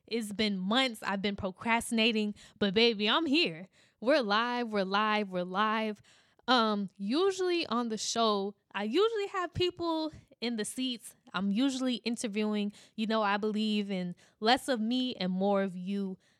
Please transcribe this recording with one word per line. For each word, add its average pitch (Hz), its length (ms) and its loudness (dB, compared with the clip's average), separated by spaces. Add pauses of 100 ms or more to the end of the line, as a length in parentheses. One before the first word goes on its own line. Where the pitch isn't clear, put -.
It's 214 280 -6
been 208 260 0
months 226 420 0
I've 196 200 -2
been 202 160 -2
procrastinating, 220 1000 0 (240)
but 196 140 2
baby, 220 360 4
I'm 320 160 2
here. 254 440 0 (320)
We're 277 200 4
live, 233 460 0
we're 208 160 0
live, 208 460 0
we're 180 140 -2
live. 214 580 -2 (440)
Um, 220 520 4
usually 349 680 0
on 240 200 -2
the 220 100 -4
show, 208 560 0 (220)
I 202 80 -4
usually 403 480 0
have 359 220 -4
people 339 580 -2 (300)
in 233 160 -4
the 208 80 -2
seats. 254 500 -6 (180)
I'm 196 180 0
usually 254 520 2
interviewing. 214 680 -2 (240)
You 214 100 -2
know, 220 140 2
I 208 160 2
believe 214 520 0
in 180 240 -4 (280)
less 240 260 2
of 247 140 0
me 254 340 -2
and 185 160 -2
more 196 320 2
of 185 140 -6
you. 190 400 -6 (220)